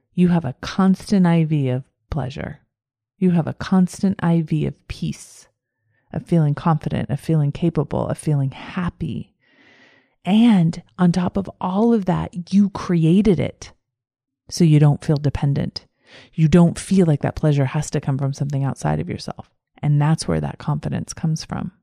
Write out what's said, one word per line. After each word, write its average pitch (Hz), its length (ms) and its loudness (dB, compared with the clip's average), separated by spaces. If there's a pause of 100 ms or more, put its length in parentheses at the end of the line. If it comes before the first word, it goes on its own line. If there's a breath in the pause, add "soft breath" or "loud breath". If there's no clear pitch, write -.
(120 soft breath)
you 180 160 2
have 170 160 2
a - 160 -8
constant 190 680 0
I 165 180 4
V 147 260 0
of 127 140 -4 (260)
pleasure. 135 480 -8 (600)
You 185 120 2
have 170 160 2
a - 80 -6
constant - 640 0
I 170 200 2
V 151 260 -2
of - 220 -10
peace, - 580 -12 (640)
of - 140 -8
feeling 151 300 2
confident, - 520 -2
of 143 120 -6
feeling 147 320 0
capable, - 560 -2
of - 100 -6
feeling 139 320 -2
happy. - 880 -10 (880 soft breath)
And 196 580 4 (160)
on 180 140 4
top 180 240 -2
of 190 120 -6 (120)
all 208 340 2
of 202 120 0
that, 165 460 -4
you 196 180 4
created 180 680 2
it. - 340 -8 (800)
So - 140 2
you 151 160 6
don't 147 240 2
feel 151 140 0
dependent. 139 680 -4 (480 loud breath)
You 160 140 2
don't 170 280 6
feel 190 300 2
like 151 160 0
that - 140 -4
pleasure 143 280 2
has 147 260 -4
to 147 100 -4
come 135 180 -4
from 139 140 -4
something 139 320 -4
outside 151 340 -4
of 175 100 -6
yourself. - 400 -12 (320)
And 147 220 2
that's 160 240 0
where - 140 0
that - 180 -8
confidence 147 540 -6
comes 156 320 -4
from. - 260 -8 (120)